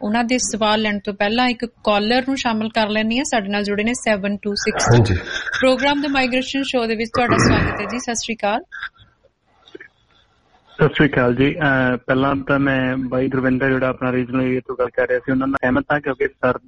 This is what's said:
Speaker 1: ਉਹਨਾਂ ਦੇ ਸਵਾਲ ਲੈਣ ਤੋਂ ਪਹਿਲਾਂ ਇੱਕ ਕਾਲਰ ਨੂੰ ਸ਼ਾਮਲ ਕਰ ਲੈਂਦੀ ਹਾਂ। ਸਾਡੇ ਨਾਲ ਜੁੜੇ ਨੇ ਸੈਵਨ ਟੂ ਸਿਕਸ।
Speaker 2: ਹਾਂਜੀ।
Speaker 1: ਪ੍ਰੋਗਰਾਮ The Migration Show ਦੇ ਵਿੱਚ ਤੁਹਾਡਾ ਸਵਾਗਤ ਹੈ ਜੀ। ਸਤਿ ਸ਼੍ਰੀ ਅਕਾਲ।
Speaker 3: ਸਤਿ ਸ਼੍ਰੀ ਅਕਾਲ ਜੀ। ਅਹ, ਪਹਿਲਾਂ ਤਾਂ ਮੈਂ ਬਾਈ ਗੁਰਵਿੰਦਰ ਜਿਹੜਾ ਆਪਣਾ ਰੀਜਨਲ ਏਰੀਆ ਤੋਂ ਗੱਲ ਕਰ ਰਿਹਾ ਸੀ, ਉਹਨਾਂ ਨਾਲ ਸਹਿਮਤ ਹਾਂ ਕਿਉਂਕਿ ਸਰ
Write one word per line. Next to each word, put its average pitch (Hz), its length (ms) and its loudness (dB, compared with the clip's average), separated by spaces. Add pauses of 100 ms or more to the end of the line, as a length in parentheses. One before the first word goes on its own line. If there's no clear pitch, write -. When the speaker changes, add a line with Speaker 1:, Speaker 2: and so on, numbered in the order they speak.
Speaker 1:
ਉਹਨਾਂ 220 220 0
ਦੇ 247 140 2
ਸਵਾਲ 214 420 0
ਲੈਣ 208 180 0
ਤੋਂ 196 160 -6
ਪਹਿਲਾਂ 220 340 0
ਇੱਕ 240 160 -4
ਕਾਲਰ 226 640 0
ਨੂੰ 269 80 -2
ਸ਼ਾਮਲ 220 320 -2
ਕਰ 220 200 0
ਲੈਂਦੀ 214 300 0
ਹਾਂ। 285 60 -2
ਸਾਡੇ 220 240 -2
ਨਾਲ 202 160 -2
ਜੁੜੇ 202 200 -2
ਨੇ 233 100 0
ਸੈਵਨ 202 420 0
ਟੂ 202 180 -4
ਸਿਕਸ। - 380 0
Speaker 2:
ਹਾਂਜੀ। 104 220 6 (460)
Speaker 1:
ਪ੍ਰੋਗਰਾਮ 262 380 2
The 294 100 -2
Migration 262 520 0
Show 254 280 0
ਦੇ 226 80 -2
ਵਿੱਚ 226 180 -4
ਤੁਹਾਡਾ 240 220 2
ਸਵਾਗਤ - 440 2
ਹੈ 208 60 -6
ਜੀ। 226 120 -8
ਸਤਿ 247 160 -4
ਸ਼੍ਰੀ 226 200 -4
ਅਕਾਲ। 214 260 -2 (2250)
Speaker 3:
ਸਤਿ 156 200 4
ਸ਼੍ਰੀ 151 140 4
ਅਕਾਲ 123 260 2
ਜੀ। 139 200 2
ਅਹ, 131 420 0
ਪਹਿਲਾਂ 135 400 0
ਤਾਂ 139 220 0
ਮੈਂ 131 380 0
ਬਾਈ 127 320 -2
ਗੁਰਵਿੰਦਰ 131 400 0
ਜਿਹੜਾ 131 200 0
ਆਪਣਾ 127 240 -2
ਰੀਜਨਲ 127 300 -2
ਏਰੀਆ 127 180 -2
ਤੋਂ 127 180 -8
ਗੱਲ 123 100 0
ਕਰ 123 200 -2
ਰਿਹਾ 123 100 0
ਸੀ, 131 140 -4
ਉਹਨਾਂ 131 140 0
ਨਾਲ 135 160 0
ਸਹਿਮਤ 135 300 2
ਹਾਂ 147 80 2
ਕਿਉਂਕਿ 135 280 -2
ਸਰ 127 400 -2